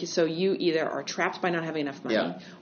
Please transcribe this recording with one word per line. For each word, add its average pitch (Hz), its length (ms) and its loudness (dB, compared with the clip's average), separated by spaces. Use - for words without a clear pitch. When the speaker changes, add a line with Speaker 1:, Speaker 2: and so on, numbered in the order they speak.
Speaker 1:
so 170 200 4
you 175 320 2
either 156 280 2
are 139 160 -2
trapped - 380 -2
by 185 80 2
not 170 160 0
having 160 160 -2
enough 143 240 -6
money, 113 120 2
Speaker 2:
Yeah. 85 220 0